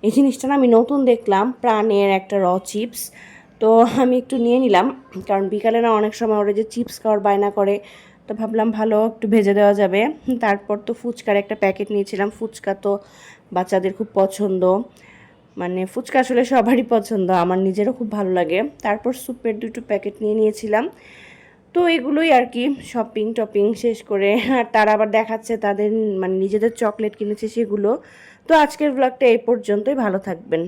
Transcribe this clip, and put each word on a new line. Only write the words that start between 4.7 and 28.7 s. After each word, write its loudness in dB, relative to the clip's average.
কারণ 0
বিকালে 0
না 2
অনেক -2
সময় 0
ওরা 0
যে -2
চিপস -8
খাওয়ার 0
বায়না 2
করে, 2
তো -10
ভাবলাম -2
ভালো 0
একটু -10
ভেজে 4
দেওয়া 6
যাবে। 2
তারপর -2
তো -6
ফুচকার -4
একটা -8
প্যাকেট -2
নিয়েছিলাম, -4
ফুচকা -6
তো 0
বাচ্চাদের -2
খুব -6
পছন্দ, 0
মানে -6
ফুচকা -4
আসলে 0
সবারই 2
পছন্দ, -2
আমার 0
নিজেরও -2
খুব -6
ভালো -2
লাগে। 0
তারপর -2
স্যুপের -6
দুটো -10
প্যাকেট -4
নিয়ে -2
নিয়েছিলাম। 0
তো 2
এগুলোই 0
আর 4
কি, -4
শপিং -4
টপিং 0
শেষ -2
করে। 0
আর 0
তারা 4
আবার 2
দেখাচ্ছে -4
তাদের, 0
মানে -2
নিজেদের 0
চকলেট -2
কিনেছে -6
সেগুলো। 0
তো 2
আজকের -2